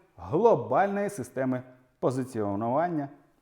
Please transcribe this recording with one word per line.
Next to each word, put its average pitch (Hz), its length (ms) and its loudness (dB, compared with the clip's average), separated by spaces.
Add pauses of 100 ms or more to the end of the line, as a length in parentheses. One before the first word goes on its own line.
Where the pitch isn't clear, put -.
(160)
глобальної 175 920 2
системи 127 540 -4 (380)
позиціонування 127 1080 -2 (340)